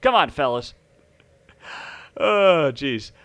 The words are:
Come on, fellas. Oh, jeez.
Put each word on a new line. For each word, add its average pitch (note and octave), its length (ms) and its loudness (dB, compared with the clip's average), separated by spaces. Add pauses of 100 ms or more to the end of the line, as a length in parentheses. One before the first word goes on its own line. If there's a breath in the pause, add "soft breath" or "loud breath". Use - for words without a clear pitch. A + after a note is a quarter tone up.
Come B3+ 140 2
on, D#3 160 2
fellas. B2 440 -4 (1400 loud breath)
Oh, F#3 580 2
jeez. A#2 380 -6 (120 soft breath)